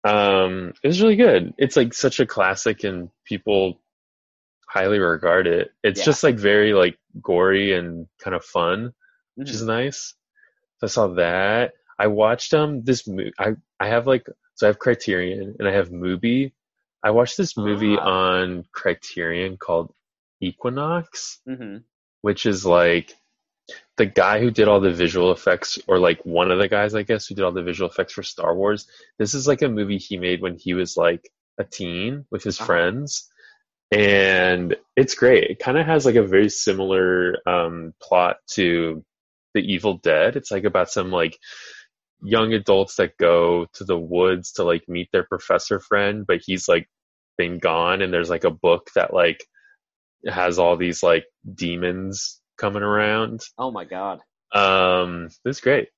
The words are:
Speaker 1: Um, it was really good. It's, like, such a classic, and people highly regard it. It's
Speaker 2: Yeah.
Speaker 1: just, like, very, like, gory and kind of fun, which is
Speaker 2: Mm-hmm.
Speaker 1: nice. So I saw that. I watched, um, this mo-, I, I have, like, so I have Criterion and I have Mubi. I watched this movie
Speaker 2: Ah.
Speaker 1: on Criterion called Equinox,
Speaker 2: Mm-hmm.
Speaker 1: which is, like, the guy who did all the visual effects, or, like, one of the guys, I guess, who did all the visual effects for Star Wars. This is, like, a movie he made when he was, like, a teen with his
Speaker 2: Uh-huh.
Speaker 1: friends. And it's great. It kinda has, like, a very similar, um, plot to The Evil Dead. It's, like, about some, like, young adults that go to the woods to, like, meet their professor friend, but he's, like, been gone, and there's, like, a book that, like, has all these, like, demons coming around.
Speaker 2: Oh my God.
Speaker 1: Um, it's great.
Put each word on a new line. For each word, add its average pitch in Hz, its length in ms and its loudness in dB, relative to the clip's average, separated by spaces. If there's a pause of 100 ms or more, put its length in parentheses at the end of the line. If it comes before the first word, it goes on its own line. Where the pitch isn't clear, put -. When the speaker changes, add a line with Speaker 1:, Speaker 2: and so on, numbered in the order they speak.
Speaker 1:
Um, 95 640 2 (100)
it 139 60 -2
was 180 140 0
really 220 140 6
good. 131 420 4
It's, 135 180 0
like, 117 180 2
such - 260 0
a 120 60 4
classic, 98 580 -2
and 90 260 -6 (140)
people 98 560 -2 (880)
highly 101 300 0
regard 87 480 2
it. 85 240 0 (140)
It's 98 160 0
Speaker 2:
Yeah. - 60 -4
Speaker 1:
just, 151 180 2
like, 131 120 2
very, 104 380 2
like, 90 240 2 (240)
gory 95 520 2
and 85 340 -8 (120)
kind 92 140 -8
of 85 100 -6
fun, 92 480 -4 (440)
which 135 140 -12
is 113 100 -8
Speaker 2:
Mm-hmm. 113 80 -6
Speaker 1:
nice. 123 460 -6 (640)
So 113 80 -6
I - 20 -6
saw 110 260 0
that. 95 600 0 (240)
I 104 100 2
watched, 107 460 0
um, 151 280 0
this 123 240 -2
mo-, 98 320 -8
I, 107 160 -2 (240)
I 101 100 -2
have, 117 200 0
like, 131 180 0 (300)
so 110 100 2
I - 20 8
have 107 120 2
Criterion 95 800 -2
and 101 80 0
I 95 40 0
have 90 180 0
Mubi. 92 640 -2 (500)
I 104 80 2
watched 120 260 2
this 180 200 -4
movie 104 420 0
Speaker 2:
Ah. 78 60 -4 (360)
Speaker 1:
on 90 320 -6
Criterion 87 840 -4
called 85 340 -4 (480)
Equinox, 143 1080 -6
Speaker 2:
Mm-hmm. 117 300 -12 (440)
Speaker 1:
which 104 240 -2
is, 95 200 0
like, 87 480 2 (840)
the 110 100 2
guy 98 340 2
who 120 100 2
did 110 180 4
all 101 120 6
the 95 120 2
visual 87 380 0
effects, - 560 -2
or, 92 120 4
like, 87 280 2
one 87 240 0
of 90 80 2
the 98 100 2
guys, 104 260 -2
I 107 80 -2
guess, 107 240 -4
who 98 100 -14
did 98 80 -2
all 90 80 0
the 90 100 -4
visual 87 260 -4
effects - 260 -4
for 98 100 -12
Star 85 320 -4
Wars. 101 300 -2 (320)
This 107 160 -4
is, 135 120 -4
like, 143 160 0
a 139 60 0
movie 101 300 -4
he 95 200 -10
made 90 240 -4
when 90 160 -6
he 90 160 -4
was, 90 220 -4
like, 85 340 0 (280)
a 98 60 -6
teen 101 680 -8
with 101 120 -8
his 98 160 -6
Speaker 2:
Uh-huh. 110 80 -8
Speaker 1:
friends. 98 640 -2 (600)
And 95 840 2 (220)
it's 131 180 2
great. 127 300 6
It - 160 -6
kinda 151 240 0
has, 156 220 0
like, 117 100 4
a 113 80 6
very 98 240 4
similar, 92 880 0 (120)
um, 85 540 -4
plot 90 360 2 (160)
to 85 500 0 (500)
The 104 60 2
Evil 95 380 -4
Dead. 82 380 2
It's, - 140 -8
like, 98 140 -4
about 90 260 0
some, 92 220 -4
like, 82 260 -2 (840)
young 113 300 0
adults 98 440 2
that 90 200 -2
go 85 580 2
to 98 100 -18
the 90 140 -2
woods 90 540 -2
to, 95 120 -2
like, 85 240 -2
meet 87 240 -8
their 92 120 0
professor 90 560 -2
friend, 101 460 -2
but 87 180 0
he's, 90 240 -4
like, 85 200 2 (480)
been 87 220 -4
gone, 85 440 0
and 92 100 -2
there's, 85 180 -2
like, 85 140 -2
a 87 60 4
book 85 440 0
that, 90 180 0
like, 85 320 0 (840)
has 90 320 -2
all 87 180 4
these, 87 260 -4
like, 85 240 4 (260)
demons 90 880 -8 (160)
coming 101 260 -4
around. 107 600 -2 (160)
Speaker 2:
Oh 127 120 -6
my 98 140 -12
God. 92 360 -10 (340)
Speaker 1:
Um, 90 760 2 (160)
it's 135 160 -6
great. 131 380 2